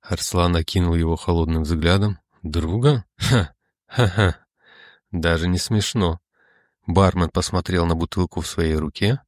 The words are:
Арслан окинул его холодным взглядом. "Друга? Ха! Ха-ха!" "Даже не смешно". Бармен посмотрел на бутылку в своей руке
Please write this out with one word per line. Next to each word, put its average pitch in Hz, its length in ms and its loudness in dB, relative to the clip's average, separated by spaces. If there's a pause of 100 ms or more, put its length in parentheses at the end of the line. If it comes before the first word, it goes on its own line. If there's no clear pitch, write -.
Арслан 87 540 0
окинул 85 380 0
его 82 220 2
холодным 82 480 0
взглядом. 85 560 0 (240)
"Друга? 92 600 0 (120)
Ха! 110 380 0 (320)
Ха-ха!" 98 500 0 (760)
"Даже 85 360 0
не 90 100 2
смешно". 98 640 -2 (680)
Бармен 90 420 2
посмотрел 90 560 -2
на 85 100 0
бутылку 85 460 -4
в 76 60 -8
своей 80 280 -2
руке 80 520 -2